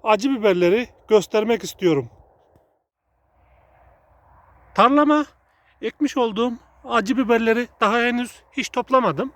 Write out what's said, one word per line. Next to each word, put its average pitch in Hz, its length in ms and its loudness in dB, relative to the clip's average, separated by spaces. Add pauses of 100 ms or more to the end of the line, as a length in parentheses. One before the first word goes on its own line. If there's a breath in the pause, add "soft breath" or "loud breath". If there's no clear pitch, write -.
acı 220 260 0
biberleri 202 580 2 (200)
göstermek 214 560 0
istiyorum. 156 460 -2 (2750)
Tarlama 294 500 4 (560)
ekmiş 262 360 -6
olduğum 233 360 -2 (320)
acı 233 320 -2
biberleri 226 500 0 (140)
daha 220 160 0
henüz 240 540 -4
hiç - 180 -8
toplamadım. 233 680 -2